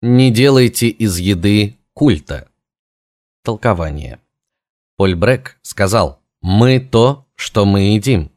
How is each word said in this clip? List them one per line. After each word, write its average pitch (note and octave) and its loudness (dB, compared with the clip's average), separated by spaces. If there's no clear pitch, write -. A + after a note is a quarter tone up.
Не B2 2
делайте B2 2
из G#2+ -4
еды G2+ 0
культа. - -2
Толкование. D#2+ -6
Поль F#2+ 0
Брек G#2 -4
сказал: F#2+ -4
«Мы A#2+ 2
то, C3 0
что - -2
мы G2+ 2
едим». G#2 -2